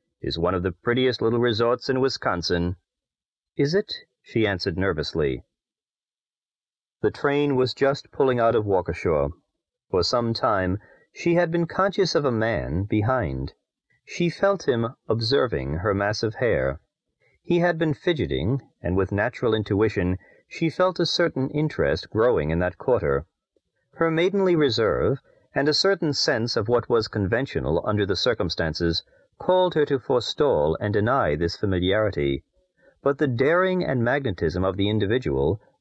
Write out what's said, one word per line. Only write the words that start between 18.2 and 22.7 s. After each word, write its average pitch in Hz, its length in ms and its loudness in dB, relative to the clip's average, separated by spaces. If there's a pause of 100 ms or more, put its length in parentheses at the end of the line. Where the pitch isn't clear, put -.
and 90 160 -2
with 95 160 0
natural 110 420 0
intuition 104 640 0 (280)
she - 220 -4
felt 180 320 0
a 170 60 0
certain 151 440 0
interest 82 600 0
growing 104 400 2
in 82 80 0
that 90 180 0